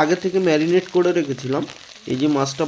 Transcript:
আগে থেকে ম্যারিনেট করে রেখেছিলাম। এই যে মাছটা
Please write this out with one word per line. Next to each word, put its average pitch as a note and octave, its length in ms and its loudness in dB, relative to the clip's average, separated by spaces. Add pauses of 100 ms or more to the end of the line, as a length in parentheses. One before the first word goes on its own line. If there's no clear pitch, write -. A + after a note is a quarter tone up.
আগে D#3+ 200 2
থেকে F#3+ 240 -2
ম্যারিনেট E3+ 480 2
করে F3+ 240 4
রেখেছিলাম। C#3 460 -4 (480)
এই B2+ 80 -2
যে D3+ 160 2
মাছটা C#3 320 -2